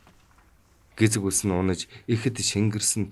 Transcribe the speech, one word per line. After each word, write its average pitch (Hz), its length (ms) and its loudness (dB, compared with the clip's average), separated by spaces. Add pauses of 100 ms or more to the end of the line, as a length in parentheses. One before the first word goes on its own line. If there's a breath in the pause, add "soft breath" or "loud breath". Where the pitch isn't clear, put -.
(1000)
Гизэг 110 240 4
ус 98 240 0
нь 95 80 2
унаж 92 320 0 (240 loud breath)
ихэд 113 320 -2
шингэрсэн 104 680 0